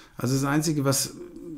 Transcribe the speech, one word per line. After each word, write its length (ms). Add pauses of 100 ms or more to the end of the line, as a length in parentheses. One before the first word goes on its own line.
(160)
also 180
das 100
Einzige, 400
was, 300 (440)